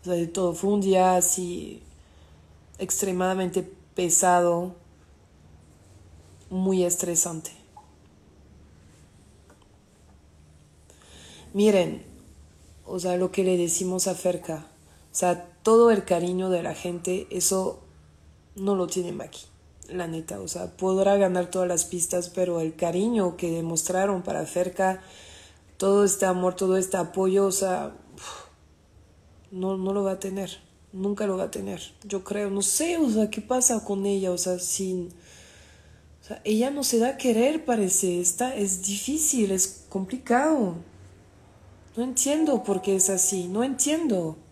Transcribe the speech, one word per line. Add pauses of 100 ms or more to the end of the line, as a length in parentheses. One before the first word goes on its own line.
O
sea,
de
todo.
Fue
un
día
así (960)
extremadamente (320)
pesado, (1800)
muy
estresante. (4000)
Miren, (840)
o
sea,
lo
que
le
decimos
a
Ferca, (440)
o
sea, (140)
todo
el
cariño
de
la
gente,
eso (760)
no
lo
tiene
Maki, (440)
la
neta.
O
sea,
podrá
ganar
todas
las
pistas,
pero
el
cariño
que
demostraron
para
Ferca, (760)
todo
este
amor,
todo
este
apoyo,
o
sea, (1600)
no,
no
lo
va
a
tener, (320)
nunca
lo
va
a
tener, (220)
yo
creo.
No
sé,
o
sea,
¿qué
pasa
con
ella?
O
sea,
sin, (1120)
o
sea,
ella
no
se
da
a
querer,
parece.
Está,
es
difícil,
es
complicado. (1200)
No
entiendo
por
qué
es
así,
no
entiendo. (160)